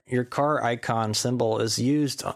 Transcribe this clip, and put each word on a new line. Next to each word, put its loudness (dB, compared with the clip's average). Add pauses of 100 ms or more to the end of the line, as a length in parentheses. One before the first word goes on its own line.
your 0
car 0
icon 0
symbol, 0
is -2
used 0 (140)